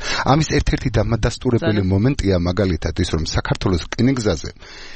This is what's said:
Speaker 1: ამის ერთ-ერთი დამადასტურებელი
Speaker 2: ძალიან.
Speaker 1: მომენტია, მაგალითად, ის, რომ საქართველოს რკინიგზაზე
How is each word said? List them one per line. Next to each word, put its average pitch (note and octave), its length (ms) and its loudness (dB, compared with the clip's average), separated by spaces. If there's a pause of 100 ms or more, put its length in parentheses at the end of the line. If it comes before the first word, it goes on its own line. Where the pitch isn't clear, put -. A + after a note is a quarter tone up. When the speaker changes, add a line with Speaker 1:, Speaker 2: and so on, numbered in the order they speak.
(200)
Speaker 1:
ამის D3 300 2
ერთ-ერთი D3 400 0
დამადასტურებელი A2 880 0
Speaker 2:
ძალიან. F#2+ 140 2
Speaker 1:
მომენტია, G2 460 2
მაგალითად, F2+ 580 0
ის, F#2 140 0
რომ D#2+ 140 0
საქართველოს - 600 0
რკინიგზაზე A#2 640 0 (460)